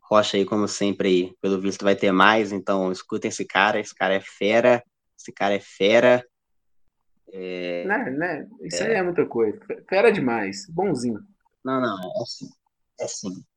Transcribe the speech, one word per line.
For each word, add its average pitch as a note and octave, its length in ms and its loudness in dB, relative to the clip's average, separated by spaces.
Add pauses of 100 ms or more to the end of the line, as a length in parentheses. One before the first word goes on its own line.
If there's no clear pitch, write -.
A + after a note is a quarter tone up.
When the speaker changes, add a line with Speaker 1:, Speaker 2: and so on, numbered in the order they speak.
Speaker 1:
Rocha G#2+ 360 2
aí, G2 80 2
como G#2 220 -2
sempre, G2 420 -2
aí, F#2 320 2
pelo G2 200 -2
visto G2 240 -4
vai G2+ 100 4
ter G2 180 0
mais, G2+ 380 4
então F#2+ 400 -2
escutem G#2 380 -8
esse G#2 160 -6
cara, G#2+ 340 0
esse G#2 160 -8
cara F#2+ 200 0
é G2 60 -2
fera, A#2 640 2 (360)
esse - 140 -20
cara G2+ 220 0
é G2 60 -2
fera. A#2+ 640 4 (1040)
É, F3 540 -6
Speaker 2:
Né, G3+ 260 -2
né? D3+ 380 -6 (140)
Isso F3 200 -6
Speaker 1:
é. - 60 -2
Speaker 2:
aí A3+ 60 2
é G3 80 0
muita F3 240 0
coisa. A2 400 -2
Fe-, - 220 -12
fera G3+ 220 6
demais, A#2 600 -2
bonzinho. C3 500 -2 (440)
Speaker 1:
Não, C3 160 0
não, A2 180 -2
é F#2 280 -6
sim, - 220 -14 (520)
é - 60 -4
sim. - 380 -10 (120)